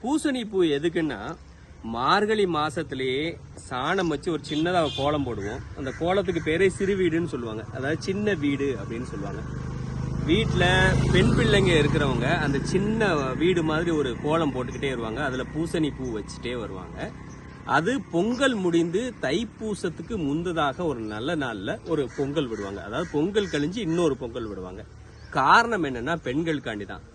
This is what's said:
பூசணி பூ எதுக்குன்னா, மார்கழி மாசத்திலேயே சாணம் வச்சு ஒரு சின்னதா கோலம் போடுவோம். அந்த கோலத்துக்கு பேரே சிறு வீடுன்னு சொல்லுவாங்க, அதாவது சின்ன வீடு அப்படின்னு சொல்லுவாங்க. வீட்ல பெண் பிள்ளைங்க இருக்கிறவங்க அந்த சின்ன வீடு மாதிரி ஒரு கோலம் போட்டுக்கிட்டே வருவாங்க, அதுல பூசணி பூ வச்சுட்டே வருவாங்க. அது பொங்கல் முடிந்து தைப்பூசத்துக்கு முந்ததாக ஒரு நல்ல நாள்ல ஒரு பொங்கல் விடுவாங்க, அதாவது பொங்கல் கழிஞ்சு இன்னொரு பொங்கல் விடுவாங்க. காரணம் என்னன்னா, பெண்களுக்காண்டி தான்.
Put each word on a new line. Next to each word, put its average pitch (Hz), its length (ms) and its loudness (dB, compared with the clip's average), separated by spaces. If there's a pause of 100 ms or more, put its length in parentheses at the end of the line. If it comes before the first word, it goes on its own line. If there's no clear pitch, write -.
பூசணி 254 480 0
பூ 190 120 2
எதுக்குன்னா, 156 720 0 (460)
மார்கழி 185 640 4
மாசத்திலேயே 151 920 -2 (320)
சாணம் 160 360 0
வச்சு 160 260 -2
ஒரு 147 160 -2
சின்னதா 160 480 2
கோலம் 143 300 2
போடுவோம். 110 340 -4 (160)
அந்த 131 220 -6
கோலத்துக்கு 175 460 2
பேரே 170 240 4
சிறு 190 280 0
வீடுன்னு 170 300 2
சொல்லுவாங்க, 113 440 -6
அதாவது 143 320 -4
சின்ன 202 320 0
வீடு 143 480 0
அப்படின்னு 117 220 -6
சொல்லுவாங்க. 151 360 -8 (840)
வீட்ல 185 680 4 (200)
பெண் 185 180 6
பிள்ளைங்க 202 500 6
இருக்கிறவங்க 143 580 2
அந்த 139 240 0
சின்ன 208 520 2
வீடு 147 480 2
மாதிரி 156 280 2
ஒரு 135 320 0
கோலம் 151 300 2
போட்டுக்கிட்டே 123 360 -4
வருவாங்க, 117 360 -4
அதுல 127 200 -2
பூசணி 156 540 -2
பூ 123 200 -4
வச்சுட்டே 120 400 -6
வருவாங்க. 95 540 -8 (520)
அது 170 360 2 (100)
பொங்கல் 240 440 2
முடிந்து 180 680 2
தைப்பூசத்துக்கு 202 960 -4
முந்ததாக 160 680 0
ஒரு 131 160 -2
நல்ல 110 360 -4
நாள்ல 131 520 -4
ஒரு 147 280 0
பொங்கல் 143 320 -2
விடுவாங்க, 101 340 -6
அதாவது 123 300 -4
பொங்கல் 196 340 0
கழிஞ்சு 160 300 -2
இன்னொரு 165 400 0
பொங்கல் 117 320 -8
விடுவாங்க. 95 360 -10 (460)
காரணம் 185 540 6
என்னன்னா, 135 400 -2
பெண்களுக்காண்டி 131 640 -2
தான். 95 140 -12 (140)